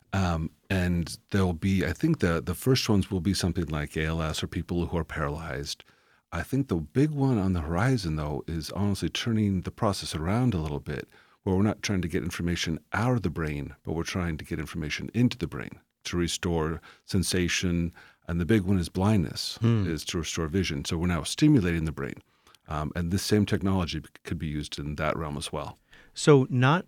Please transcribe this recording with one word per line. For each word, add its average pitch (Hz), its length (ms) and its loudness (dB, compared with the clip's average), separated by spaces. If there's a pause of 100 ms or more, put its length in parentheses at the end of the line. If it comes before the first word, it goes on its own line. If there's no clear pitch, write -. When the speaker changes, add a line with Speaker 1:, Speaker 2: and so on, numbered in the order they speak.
(120)
Speaker 1:
Um, 87 380 0 (180)
and 90 480 0 (140)
there'll 95 220 2
be, 95 340 2
I 82 60 0
think 160 260 2
the, 85 220 2
the 87 160 -4
first - 320 2
ones 98 200 2
will 95 120 -2
be 92 140 0
something 87 320 0
like 73 300 -4
A 78 100 0
L 80 140 0
S 78 220 -2
or 82 60 -6
people 87 380 -2
who 87 120 -2
are 80 60 -2
paralyzed. 73 800 -6 (480)
I 87 100 -4
think 135 240 -2
the 92 100 0
big 131 340 0
one 135 280 2
on 95 140 2
the 87 80 2
horizon, 87 560 0
though, 76 320 -4
is 80 240 -4
honestly 98 380 0
turning 104 500 0
the 90 100 -6
process - 420 -2
around 98 420 0
a 87 40 0
little 73 220 -2
bit, 67 280 -8 (360)
where 95 100 2
we're 95 80 4
not 107 200 0
trying 95 200 0
to 90 60 -2
get 82 160 -2
information 85 560 -2 (120)
out 120 200 0
of 117 100 0
the 92 80 -2
brain, 73 540 -6
but - 80 -4
we're 80 100 -2
trying 85 360 -4
to - 60 -12
get 82 140 -6
information 76 560 -6
into 123 240 2
the 82 80 -2
brain 64 320 -10 (260)
to - 120 -4
restore 82 640 0 (240)
sensation. 87 880 0 (340)
And 85 120 -2
the 87 60 0
big 104 200 4
one 98 140 2
is 82 120 -2
blindness, 95 720 0
Speaker 2:
Hmm. 110 280 2
Speaker 1:
is 76 140 -4
to - 140 -4
restore 80 300 -4
vision. 80 360 0
So 87 140 -2
we're 85 80 0
now 85 160 0
stimulating 90 640 4
the 76 60 -2
brain. 67 300 -8 (460)
Um, 76 260 -4
and 85 160 -2
this 98 120 0
same 104 240 4
technology 90 540 0
c-, 76 80 -16 (140)
could - 160 -6
be 80 80 -6
used 76 320 -6
in 73 180 -6
that 78 200 0
realm 73 220 -6
as - 120 -8
well. 71 280 -8 (340)
Speaker 2:
So 139 380 6
not 131 380 4